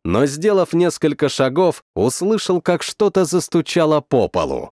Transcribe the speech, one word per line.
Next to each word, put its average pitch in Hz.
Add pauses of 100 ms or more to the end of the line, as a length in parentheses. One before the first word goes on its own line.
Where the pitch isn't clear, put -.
но, 101
сделав 170
несколько 160
шагов, 147 (120)
услышал, 180
как 175
что-то 190
застучало 160
по 120
полу. 69